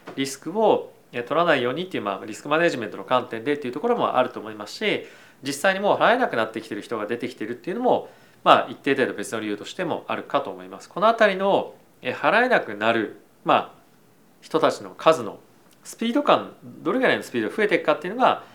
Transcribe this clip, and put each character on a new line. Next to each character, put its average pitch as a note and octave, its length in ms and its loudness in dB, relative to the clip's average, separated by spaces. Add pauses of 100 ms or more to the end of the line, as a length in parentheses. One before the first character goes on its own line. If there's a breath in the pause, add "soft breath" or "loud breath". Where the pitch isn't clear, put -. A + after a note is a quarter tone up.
(160)
リ C3+ 100 -2
ス - 120 -10
ク F3 200 -8
を、 G#3 340 2 (200)
え B2 80 -6
ー、 A#2+ 40 -6
取 D3 140 -2
ら F3 60 4
な D#3+ 120 4
い A#2+ 60 0
よ B2 80 0
う C3 40 -4
に F3 100 -6
っ F#3 40 -14
て D#3 100 -6
い - 20 -4
う、 - 20 -8
ま G2 200 -4
あ、 A2 40 -12
リ A2 80 -10
ス - 80 -16
ク D3 60 -12
マ D3+ 100 2
ネ E3+ 120 4
ジ D3 80 -6
メ A2 80 -6
ン F#2+ 40 -8
ト - 60 -12
の G2 80 -10
観 B2+ 240 0
点 A2+ 160 -8
で D3 100 0
っ C#3+ 40 -8
て - 80 -8
い B2 40 -4
う B2+ 40 -10
と D3 60 -6
こ A#3+ 80 -2
ろ A#3+ 80 2
も B2 200 0
あ B2+ 60 4
る - 80 0
と - 100 -12
思 G#2+ 100 -10
い A2 40 -12
ま G#2+ 120 -12
す - 80 -14
し、 G3 320 -2 (360 loud breath)
実 C#3 120 -4
際 F#3+ 200 2
に F#3+ 60 -4
も F#3+ 160 2
う - 20 -4
払 F#3 180 4
え - 20 -2
な B3 100 0
く - 80 -2
な A2+ 80 2
っ - 80 -8
て A2+ 80 -8
き - 80 -16
て A2+ 60 -8
る G#2 80 -8
人 A2+ 160 -6
が G#2 80 -4
出 A#2 100 -4
て A#2+ 120 -6
き - 60 -10
て - 100 -8
る A2 80 -8
っ - 20 -6
て - 160 -10
い F#3+ 40 -4
う - 20 -6
の A#3+ 60 -6
も、 G3 260 0 (360 loud breath)
ま C#3 220 6
あ、 - 40 -14
一 - 60 -12
定 C#3 180 0
程 B2+ 120 2
度 G2 80 -4
別 G2+ 180 -8
の A2 80 -4
理 G#2+ 60 -6
由 G#2 100 -4
と - 80 -12
し - 100 -14
て F#3 100 -4
も A#2+ 240 -4
あ A2 80 -2
る G2+ 60 -8
か - 180 -2
と G#2 100 -8
思 F#2 120 -12
い F#2 60 -16
ま F#2+ 120 -14
す。 - 80 -20
こ - 120 -8
の G#3+ 80 6
あ A3+ 60 4
た A3+ 120 4
り F#3+ 100 2
の、 F#3 380 0 (280)
え B2 100 -2
ー、 - 20 -4
払 F#3+ 300 4
え B3+ 40 0
な A3+ 120 4
く A2 140 -8
な G#2+ 180 2
る、 A2+ 280 -2 (240)
ま D#3 100 4
あ、 G#2 180 0 (680)
人 - 200 -2
た C3+ 120 4
ち - 80 -8
の G2 100 -14
数 C#3+ 320 4
の G#2 160 -10 (460)
ス - 120 -16
ピ A3+ 100 -4
ー A#3 80 -2
ド C#4+ 80 2
感、 C3 400 2
ど C#3 300 -6
れ B3 60 0
ぐ B3+ 80 2
ら D3 80 4
い - 20 0
の G#2 60 -6
ス - 100 -14
ピ B2 60 -2
ー A2 40 0
ド G#2 60 -2
が - 80 -8
増 G#3+ 80 0
え G#3 40 0
て F3 80 2
い E3 40 2
く - 60 -4
か - 80 4
っ - 40 -6
て F3 100 -8
い - 20 -6
う G#3+ 40 -8
の B3+ 60 -4
が、 G#3+ 240 4 (100)